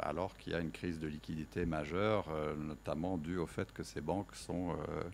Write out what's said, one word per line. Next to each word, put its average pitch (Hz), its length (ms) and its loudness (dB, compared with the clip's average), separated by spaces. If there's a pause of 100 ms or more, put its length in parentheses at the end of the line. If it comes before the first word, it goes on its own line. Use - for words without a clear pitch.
alors 80 360 0
qu'il - 160 -6
y - 20 4
a 82 40 4
une 82 120 0
crise 85 280 -2
de 80 80 0
liquidité 78 580 -2
majeure, 85 640 4
euh, 76 260 2
notamment 78 600 0
due 82 200 0
au 82 100 2
fait - 240 -2
que - 120 -6
ces - 180 -6
banques 85 340 0
sont, 87 360 0
euh, 78 320 0 (100)